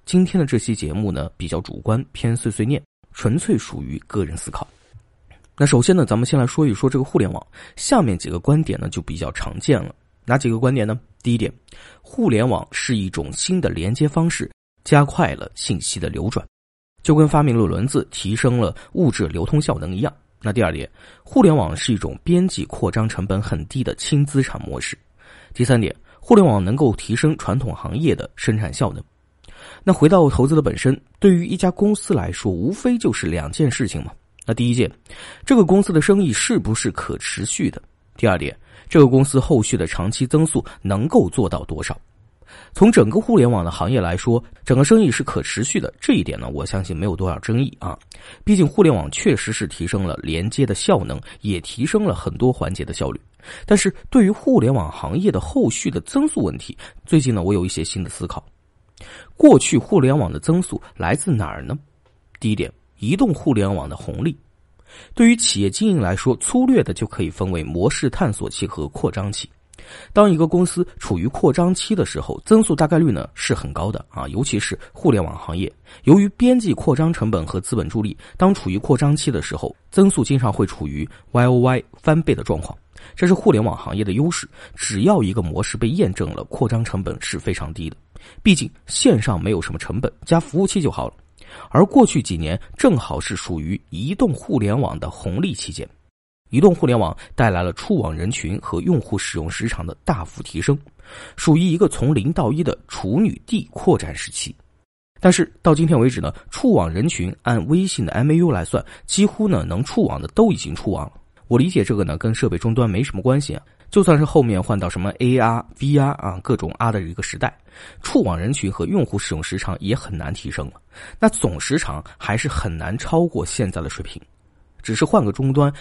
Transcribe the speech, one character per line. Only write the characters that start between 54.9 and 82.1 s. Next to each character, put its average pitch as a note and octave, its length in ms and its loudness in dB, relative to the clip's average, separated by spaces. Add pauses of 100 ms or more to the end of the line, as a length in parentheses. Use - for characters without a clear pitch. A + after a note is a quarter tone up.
行 - 260 -6
业 F#3+ 140 0
的 - 80 -2
后 A3+ 280 0
续 - 220 -4
的 - 120 -4
增 C#4+ 260 0
速 - 160 -4
问 D#2+ 120 -4
题， - 220 -14 (260)
最 D#3+ 160 4
近 B2 140 0
呢， F#2+ 80 -2
我 F#2 100 0
有 F#2 140 0
一 - 20 -2
些 D#2 140 -6
新 F2+ 220 -6
的 - 40 -10
思 - 200 -10
考。 - 180 -12 (880)
过 C4+ 220 10
去 - 180 0
互 E3+ 240 2
联 C3 160 4
网 A2+ 160 0
的 - 60 -8
增 F3 240 0
速 - 180 -8 (160)
来 F2+ 200 -2
自 - 160 -2
哪 G#2 140 0
儿 - 180 -10
呢？ C3+ 120 -8 (640)
第 A2 140 0
一 - 20 0
点， F#2 180 -4 (280)
移 B2+ 160 0
动 G3+ 180 2
互 C#3+ 180 0
联 G2+ 220 0
网 D2+ 140 -6
的 - 80 -12
红 - 280 -8
利。 E3+ 140 -4 (720)
对 A#3 160 6
于 A#3+ 60 6
企 A3+ 260 -2
业 G2 80 2
经 G#3 220 0
营 F3 100 2
来 F#2 140 0
说， A#2+ 220 0
粗 - 280 0
略 B3+ 160 4
的 G#2 140 0
就 - 100 -6
可 - 200 -4
以 D#2+ 40 -2
分 F#2 220 -4
为 E2+ 140 -2
模 E2+ 260 0
式 - 180 0
探 A#2+ 240 -2
索 - 160 -6
期 - 160 -8
和 D#2+ 260 -6
扩 - 200 -4
张 G2 220 -4
期。 - 180 -10 (640)
当 G#3 180 6
一 E3+ 60 4
个 E3 100 2
公 F3 180 2
司 F3 220 -2 (140)
处 - 180 -2
于 E2+ 80 -2
扩 C#3 260 2
张 F3+ 220 2
期 - 220 -4
的 B2+ 100 0
时 - 140 -8
候， - 240 -8
增 A3 180 6
速 E3+ 140 0
大 D#3 100 2
概 D#3 100 2
率 D#3 140 4
呢 D#2 240 -4
是 - 220 -2
很 - 160 -8
高 E2 180 -4
的 - 180 -8
啊， C2 200 -10
尤 F#2 160 -4
其 C3 120 -4
是 G2+ 220 -6 (140)
互 - 180 0
联 G#2 120 2
网 D#2 140 -8
行 D#2+ 200 -8
业。 G#2 160 -4 (320)
由 D3 120 8
于 G3+ 200 6
边 B3 240 4
际 G3+ 120 0
扩 - 220 0
张 D#3+ 180 2
成 A2+ 160 -2
本 F#2 160 -2
和 F#2+ 160 -6
资 - 140 -6
本 F2 140 0
助 A2 120 -4
力， G#2 160 -4 (200)
当 F#3+ 180 4
处 - 160 -6
于 F#2+ 80 0
扩 C3 180 2
张 D3 200 2
期 D3 160 -2
的 E2+ 100 -2
时 - 140 -8
候， - 180 -8 (160)
增 F#3+ 180 6
速 - 140 0
经 C3+ 160 2
常 A#2+ 140 0
会 - 120 0
处 - 220 -6
于 D2 220 -6 (240)
Y B2 120 4
O B2 140 4
Y B2+ 240 2 (120)
翻 D#3+ 280 2